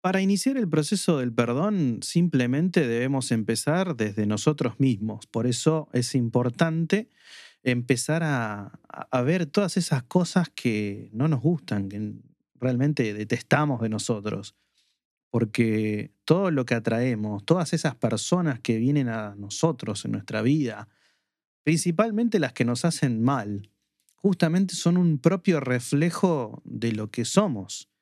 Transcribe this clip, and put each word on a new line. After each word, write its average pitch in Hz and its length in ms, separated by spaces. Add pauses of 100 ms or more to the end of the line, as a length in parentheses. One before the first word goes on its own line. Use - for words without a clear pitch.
Para 185 200
iniciar 202 360
el 220 120
proceso 156 500
del 123 140
perdón, 123 680
simplemente 160 840
debemos 127 460
empezar 131 640
desde 107 300
nosotros 113 520
mismos. 110 480
Por 113 200
eso 151 460
es 123 220
importante 151 960 (540)
empezar 123 600
a, 113 560 (100)
a, - 220
a 127 120
ver 165 240
todas 190 300
esas 156 280
cosas 180 460
que 107 600
no 127 160
nos 139 120
gustan, 113 480
que 104 260 (400)
realmente 127 600
detestamos 127 680
de 113 80
nosotros. 104 680 (760)
Porque 107 840 (120)
todo 180 280
lo 135 140
que 123 80
atraemos, 113 680
todas 170 280
esas 156 240
personas 127 640
que 113 180
vienen 131 300
a 107 260
nosotros 104 720
en 113 80
nuestra 107 280
vida, 120 480 (760)
principalmente 208 720
las 143 140
que - 120
nos 120 200
hacen 123 400
mal, 104 480 (420)
justamente 180 640
son 175 200
un 170 220
propio 170 400
reflejo 135 1040
de 113 280
lo 107 180
que 117 140
somos. 131 680 (120)